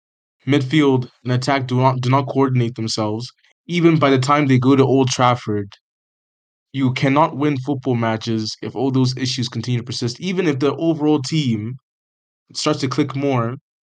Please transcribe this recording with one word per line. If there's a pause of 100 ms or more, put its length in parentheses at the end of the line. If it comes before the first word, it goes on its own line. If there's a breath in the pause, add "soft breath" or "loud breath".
(480)
midfield, (160)
and
attack
do
not,
do
not
coordinate
themselves. (360)
Even
by
the
time
they
go
to
Old
Trafford, (1000)
you
cannot
win
football
matches
if
all
those
issues
continue
to
persist.
Even
if
the
overall
team (800)
starts
to
click
more, (280)